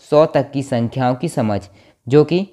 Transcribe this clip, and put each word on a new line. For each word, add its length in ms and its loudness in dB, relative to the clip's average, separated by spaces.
सौ 160 4
तक 240 -2
की 120 -6
संख्याओं 520 -2
की 140 -6
समझ, 320 -2
जो 160 6
कि 280 -2